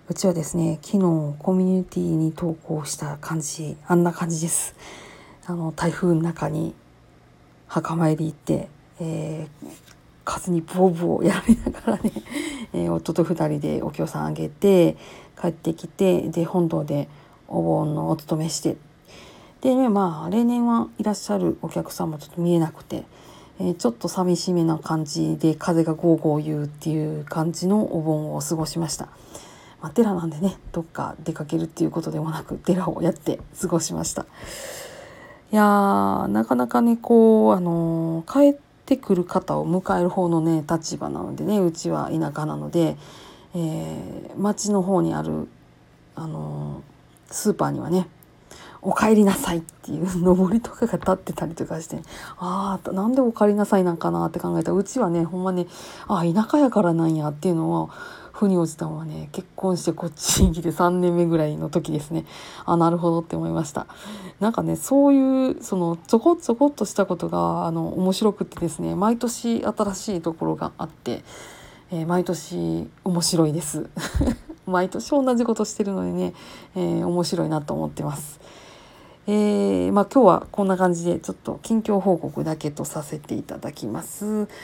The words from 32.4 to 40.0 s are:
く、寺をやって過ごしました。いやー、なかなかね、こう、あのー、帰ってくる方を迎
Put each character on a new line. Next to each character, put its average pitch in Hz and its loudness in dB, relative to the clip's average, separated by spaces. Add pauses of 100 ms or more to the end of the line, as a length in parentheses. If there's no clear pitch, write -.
く、 - -10
寺 180 0
を - -6
や 170 2
っ - -2
て - -4 (220)
過 185 -2
ご 165 2
し 175 -6
ま 165 -4
し - -6
た。 - -6
い - -12
や 214 6
ー、 196 4
な 208 2
か 247 2
な 247 2
か 240 2
ね、 233 4
こ 226 6
う、 - 6
あ 185 2
の 165 0
ー、 285 6
帰 285 -4
っ - -20 (240)
て 262 2
く 196 2
る 175 0
方 151 -2
を 160 0
迎 185 0